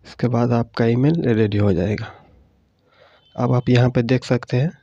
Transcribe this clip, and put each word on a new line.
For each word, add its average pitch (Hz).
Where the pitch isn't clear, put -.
इसके -
बाद 120
आपका 117
ईमेल 139
रेडी 107
हो 101
जाएगा। 101
अब 123
आप 123
यहाँ 123
पे 123
देख 123
सकते 123
हैं 147